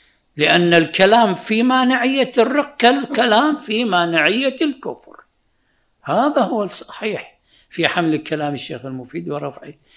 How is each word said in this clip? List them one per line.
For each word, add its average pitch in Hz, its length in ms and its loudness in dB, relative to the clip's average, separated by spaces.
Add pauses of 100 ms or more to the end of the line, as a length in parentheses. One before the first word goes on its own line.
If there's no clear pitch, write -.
(380)
لأن 170 360 2
الكلام 190 640 4
في 220 280 -2
مانعية 254 720 0
الرق 262 400 0
كالكلام 254 800 2
في 226 280 -4
مانعية 180 800 0
الكفر. 254 560 -6 (840)
هذا 254 380 0
هو 190 220 -2
الصحيح - 760 -10 (300)
في 165 180 -2
حمل 160 300 0
كلام 151 360 -6
الشيخ 123 320 -10
المفيد 135 440 -12
ورفع 143 420 -10 (260)